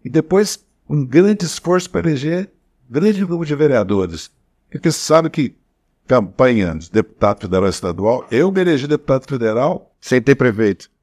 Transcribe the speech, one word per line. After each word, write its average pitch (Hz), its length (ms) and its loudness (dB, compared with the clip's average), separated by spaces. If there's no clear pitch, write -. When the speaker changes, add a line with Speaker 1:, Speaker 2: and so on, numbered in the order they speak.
Speaker 1:
E - 60 -12
depois, 160 540 0
um 143 160 -2
grande 180 380 2
esforço 180 460 -4
para 170 180 -4
eleger 160 420 -2
grande 190 320 0
número 170 240 -4
de 151 80 -4
vereadores. 101 760 0
Porque - 200 -2
você 151 80 -2
sabe 160 320 2
que 143 240 -4
campanha 113 640 2
de 82 160 -12
deputado 104 520 0
federal 92 260 0
e - 20 2
estadual, 98 600 -2
eu 143 180 2
me 190 120 0
elegi 147 260 0
deputado 143 400 -2
federal 127 720 -2
Speaker 2:
sem 127 220 0
ter 139 140 4
prefeito. 110 540 0